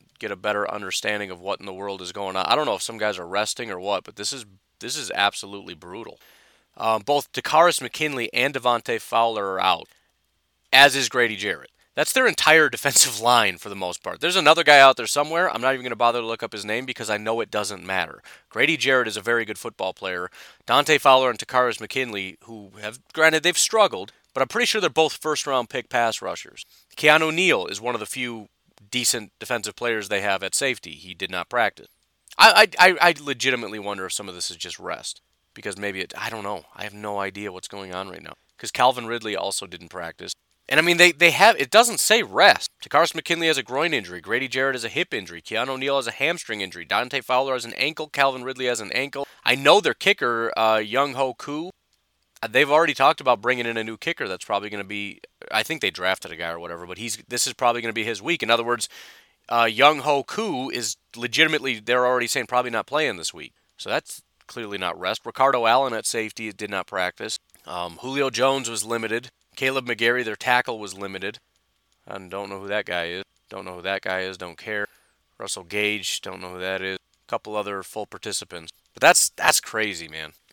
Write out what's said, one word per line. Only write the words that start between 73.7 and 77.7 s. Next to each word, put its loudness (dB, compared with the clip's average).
who -14
that -4
guy -4
is. -8
Don't -14
care. -6
Russell -10
Gage, -4
don't -12
know -12
who -12
that -4
is. -6
A -20
couple -8
other -4